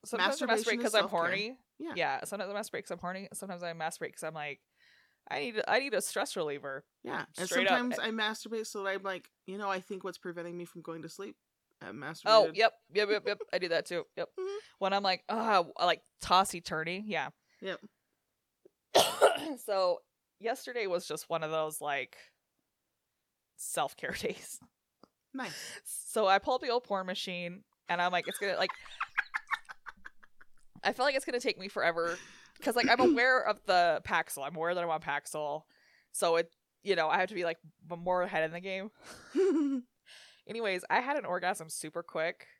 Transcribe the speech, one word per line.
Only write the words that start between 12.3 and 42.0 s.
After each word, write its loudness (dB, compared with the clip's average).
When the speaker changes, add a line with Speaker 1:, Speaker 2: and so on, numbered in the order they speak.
Speaker 1:
yep, 4
yep, 2
yep, 0
yep. 0
I 0
do -2
that 0
too. -4
Yep. -6
Speaker 2:
Mm-hmm. -6
Speaker 1:
When 0
I'm 2
like, 0
"Ah," 4
I, 0
like, 2
tossy-turny. 2
Yeah. -2
Speaker 2:
Yep. -8
Speaker 1:
<coughs> 4
So 2
yesterday -4
was 0
just -8
one -2
of -4
those, -2
like, -4
self-care -6
<laughs> -8
days. -8
Speaker 2:
Nice. -10
Speaker 1:
So 0
I 8
pull 0
up 0
the -2
old 0
porn -4
machine, -6
and 0
I'm 4
like, 2
"It's -6
gonna, -2
like," 0
I 2
feel 0
like 4
it's 0
gonna -4
take -2
me -10
forever, 0
'cause, 0
like, 4
I'm 6
aware 6
of 0
the 6
Paxil. -2
I'm -8
aware 0
that 0
I'm -2
on 0
Paxil. -4
So 4
it, 0
you 2
know, 2
I 4
have 2
to -10
be, -2
like, -2
m-, -8
more 2
ahead 0
in -4
the -10
game. -6
Speaker 2:
<laughs> 2
Speaker 1:
Anyways, -2
I 4
had -2
an -2
orgasm -2
super -8